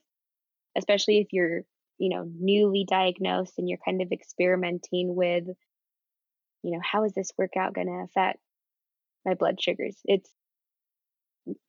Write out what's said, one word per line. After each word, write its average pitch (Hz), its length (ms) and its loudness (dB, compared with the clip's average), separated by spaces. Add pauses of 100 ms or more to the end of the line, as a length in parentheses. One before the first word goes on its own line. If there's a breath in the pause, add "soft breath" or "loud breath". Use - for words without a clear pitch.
(760)
especially 202 420 4
if 202 140 0
you're, 175 280 2 (380)
you 190 100 2
know, 180 160 -4 (140)
newly 196 500 4
diagnosed 185 720 0
and 180 100 -2
you're 180 160 -4
kind 185 160 -2
of 180 100 -4
experimenting 180 1040 -2
with, 175 300 0 (1160)
you 175 80 -4
know, 170 120 -4
"How 214 220 0
is 196 80 -2
this 190 240 -6
workout 190 380 -2
gonna 180 300 -4
affect 185 340 0 (880)
my 185 100 2
blood 170 260 -2
sugars?" - 440 -4
It's, 196 260 0 (1400)